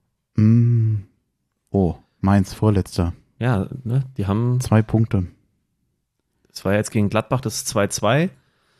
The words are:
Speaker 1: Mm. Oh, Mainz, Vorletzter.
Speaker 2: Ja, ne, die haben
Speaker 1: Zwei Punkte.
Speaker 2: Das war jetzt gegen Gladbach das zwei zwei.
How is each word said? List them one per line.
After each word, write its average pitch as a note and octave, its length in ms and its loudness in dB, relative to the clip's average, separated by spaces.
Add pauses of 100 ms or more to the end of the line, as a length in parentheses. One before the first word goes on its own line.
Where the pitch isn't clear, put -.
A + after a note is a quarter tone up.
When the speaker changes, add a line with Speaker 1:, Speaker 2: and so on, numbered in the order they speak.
(360)
Speaker 1:
Mm. A2 680 2 (680)
Oh, F#2 260 2 (240)
Mainz, G2 340 2
Vorletzter. F#2+ 600 0 (240)
Speaker 2:
Ja, A2 300 -2 (160)
ne, B2+ 200 -2 (140)
die G2 80 -4
haben A#2+ 360 0
Speaker 1:
Zwei A2 200 2
Punkte. G#2+ 460 0 (1200)
Speaker 2:
Das - 140 -14
war F#2+ 80 0
jetzt G#2+ 180 -2
gegen G#2 180 0
Gladbach A2+ 320 -2
das - 240 -8
zwei G2+ 220 -2
zwei. C#3 420 0 (500)